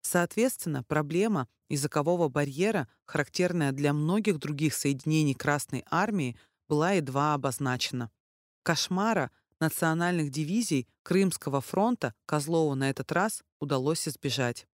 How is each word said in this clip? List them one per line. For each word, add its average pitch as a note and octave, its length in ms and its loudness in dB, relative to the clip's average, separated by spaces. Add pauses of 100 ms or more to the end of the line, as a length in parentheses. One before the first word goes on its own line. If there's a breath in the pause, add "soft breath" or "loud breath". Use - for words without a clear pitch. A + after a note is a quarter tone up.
Соответственно, F3 800 0
проблема D3+ 640 0 (220)
языкового D3+ 600 0
барьера, D3 580 0 (180)
характерная D#3 680 0
для C#3+ 220 0
многих F3 440 2
других D3 380 -2
соединений C#3+ 580 2
Красной C#3+ 560 -2
Армии, E3+ 480 0 (300 soft breath)
была D3+ 240 2
едва D3 420 2
обозначена. B2+ 800 -2 (520)
Кошмара F3+ 680 0 (280)
национальных D#3+ 680 0
дивизий D#3 580 -2 (160)
Крымского E3+ 580 0
фронта G#3 520 0 (120)
Козлову D3+ 500 0
на C3+ 140 0
этот - 220 -6
раз F#3+ 320 0 (160)
удалось C#3+ 480 0
избежать. B2 600 -4 (100)